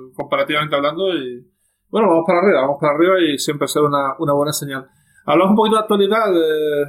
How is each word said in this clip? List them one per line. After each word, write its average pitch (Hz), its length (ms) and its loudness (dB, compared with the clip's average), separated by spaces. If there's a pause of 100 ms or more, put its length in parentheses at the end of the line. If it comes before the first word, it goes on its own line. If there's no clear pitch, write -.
(140)
comparativamente 147 600 -2
hablando 160 380 -2
y, 127 300 -8 (440)
bueno, 208 200 2
vamos 165 180 2
para 175 120 2
arriba, 180 240 2
vamos 143 180 -2
para 147 140 2
arriba 180 260 2
y 151 180 0
siempre 147 280 -4
será 151 200 0
una, 143 340 -2
una 156 140 0
buena 143 180 0
señal. 139 340 -8 (400)
Hablamos 170 240 4
un 214 60 4
poquito 220 200 2
de 214 60 2
actualidad, 214 520 0
eh, 151 540 0